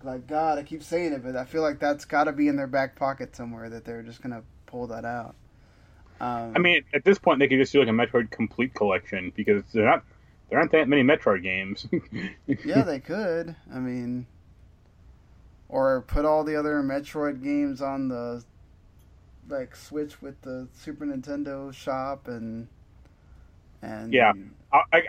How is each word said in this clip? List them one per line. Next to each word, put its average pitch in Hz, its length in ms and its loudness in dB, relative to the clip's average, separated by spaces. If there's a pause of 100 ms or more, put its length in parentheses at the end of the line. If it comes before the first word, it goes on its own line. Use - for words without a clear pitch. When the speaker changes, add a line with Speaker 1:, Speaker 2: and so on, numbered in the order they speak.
Speaker 1:
like, 127 220 -10
God, 151 320 0
I 147 60 -4
keep 156 180 -12
saying 165 320 -2
it, 127 100 -6
but 127 120 -6
I 127 80 -4
feel 160 180 -4
like 147 160 0
that's 147 260 -2
gotta 151 280 2
be 147 160 2
in 143 80 2
their 139 100 -2
back 135 300 -2
pocket 135 380 -4
somewhere 117 360 -12
that 113 140 -14
they're 117 180 -12
just 117 200 -18
gonna 120 200 -10 (240)
pull 123 220 -8
that 113 160 -10
out. 120 300 -8 (880)
Um, 117 340 -4
Speaker 2:
I - 40 2
mean, 175 240 4 (100)
at 143 120 -2
this 202 140 6
point, 151 200 4
they 139 100 6
could 131 100 4
just 131 140 2
do, 139 60 6
like, 127 100 8
a 110 40 2
Metroid 117 380 2
Complete 120 440 -4
Collection 92 600 -2
because 104 280 2 (100)
they're 110 140 4
not, 156 180 4 (440)
there 117 120 0
aren't 165 100 2
that 156 180 4
many 143 140 6
Metroid 123 400 4
games. 95 460 -6 (300)
<laughs> - 280 -10 (180)
Speaker 1:
Yeah, 147 200 2
they 147 160 -4
could. 170 560 -4 (160)
I 131 80 -8
mean, 123 460 -6 (1400)
or 135 340 0
put 147 220 0
all 156 200 4
the 156 100 -2
other 151 280 0
Metroid 143 600 -4
games 143 400 -2
on 135 240 -4
the, 120 380 -6 (1040)
like, 131 260 -8
Switch 147 480 -8
with 139 200 -16
the 127 320 -10
Super - 320 -12
Nintendo 139 680 -6
shop 135 540 -6
and, 113 400 -10 (1120)
and 110 300 -8
Speaker 2:
Yeah. 113 200 8 (400)
I, 233 100 6 (100)
I, 165 60 8 (100)